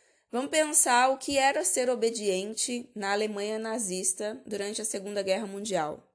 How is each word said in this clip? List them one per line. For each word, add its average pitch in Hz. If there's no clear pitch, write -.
Vamos 262
pensar 302
o 269
que 277
era 277
ser 247
obediente 220
na 196
Alemanha 214
nazista 220
durante 202
a 214
Segunda 202
Guerra 190
Mundial. 196